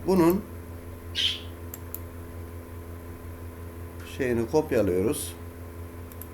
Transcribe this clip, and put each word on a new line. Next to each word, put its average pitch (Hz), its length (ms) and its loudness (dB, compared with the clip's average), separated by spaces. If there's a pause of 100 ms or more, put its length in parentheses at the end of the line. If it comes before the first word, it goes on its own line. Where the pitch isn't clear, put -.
Bunun 180 340 8 (3750)
şeyini 117 340 4
kopyalıyoruz. 110 840 4 (1000)